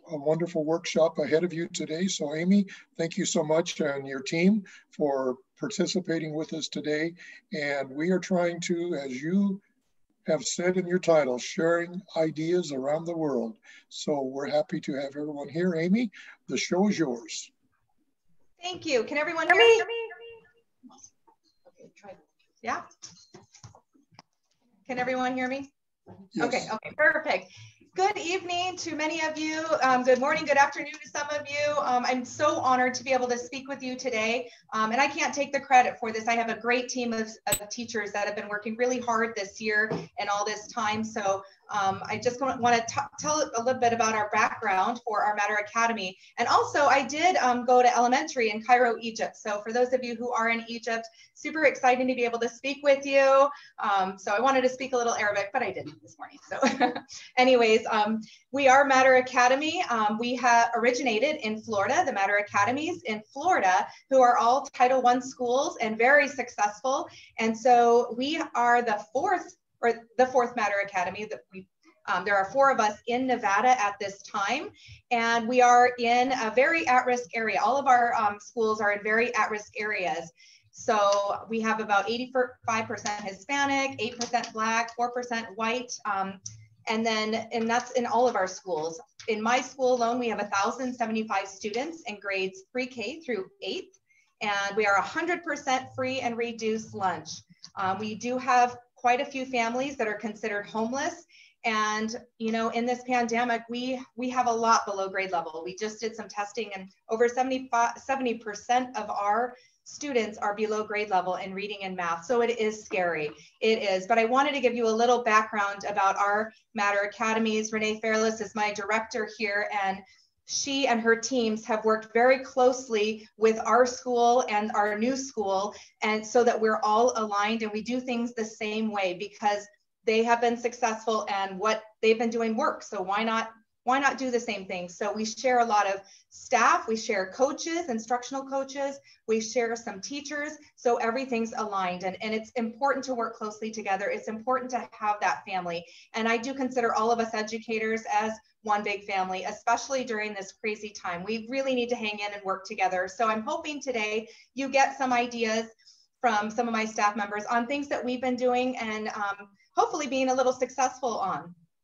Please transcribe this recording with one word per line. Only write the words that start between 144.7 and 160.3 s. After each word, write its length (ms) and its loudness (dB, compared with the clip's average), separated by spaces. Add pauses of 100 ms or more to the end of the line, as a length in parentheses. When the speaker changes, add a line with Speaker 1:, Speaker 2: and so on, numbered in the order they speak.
Speaker 2:
to 200 -6
have 300 -2
that 260 0
family. 380 -6 (300)
And 120 0
I 100 2
do 180 -6
consider 400 0
all 160 4
of 80 2
us 160 -2
educators 760 -4
as 220 0 (300)
one 200 0
big 200 -6
family, 400 -4
especially 600 -2
during 300 -4
this 200 -10
crazy 360 -8
time. 340 -8
We 240 -6
really 280 -2
need 140 0
to 60 -2
hang 240 -6
in 140 -8
and 100 -12
work 220 -6
together. 420 -2
So 200 -2
I'm 160 -2
hoping 380 -6
today 480 -4 (260)
you 140 -4
get 280 2
some 160 0
ideas 540 -2 (540)
from 280 2
some 180 -2
of 60 -4
my 120 0
staff 300 0
members 300 -6
on 220 0
things 220 -4
that 140 -4
we've 180 -4
been 140 0
doing 420 0
and, 320 -6
um, 400 -6 (240)
hopefully 320 0
being 240 0
a 40 2